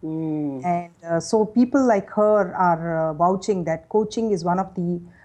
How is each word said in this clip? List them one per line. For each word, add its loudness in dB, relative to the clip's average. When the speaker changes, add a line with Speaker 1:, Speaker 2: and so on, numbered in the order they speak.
Speaker 1:
Mm. -6
Speaker 2:
And, -4
uh, -2
so 0
people 2
like 2
her 2
are, 0
uh, -6
vouching 0
that -4
coaching -2
is -2
one 0
of -6
the, -2